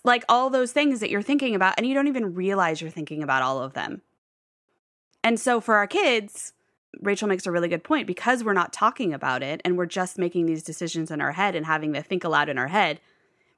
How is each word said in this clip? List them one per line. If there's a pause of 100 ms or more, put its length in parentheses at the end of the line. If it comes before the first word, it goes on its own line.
like
all
those
things
that
you're
thinking
about
and
you
don't
even
realize
you're
thinking
about
all
of
them. (1200)
And
so
for
our
kids, (500)
Rachel
makes
a
really
good
point,
because
we're
not
talking
about
it
and
we're
just
making
these
decisions
in
our
head
and
having
the
think
aloud
in
our
head, (580)